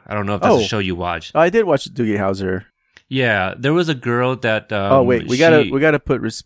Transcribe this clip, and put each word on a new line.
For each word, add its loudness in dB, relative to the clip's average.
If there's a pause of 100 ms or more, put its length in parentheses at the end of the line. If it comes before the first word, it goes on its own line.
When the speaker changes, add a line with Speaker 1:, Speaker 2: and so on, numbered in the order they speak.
Speaker 1:
I -10
don't -4
know -2
if -6
that's 4
Speaker 2:
Oh. 2
Speaker 1:
a 0
show -4
you -2
watch. -6
Speaker 2:
I 4
did 2
watch 0
Doogie 0
Howser. -2 (440)
Speaker 1:
Yeah, 0
there -2
was 2
a -2
girl 0
that, -2
um, -2
Speaker 2:
Oh 6
wait, 0
we 0
gotta, 6
Speaker 1:
she -4
Speaker 2:
we -2
gotta 2
put -2
res-, -6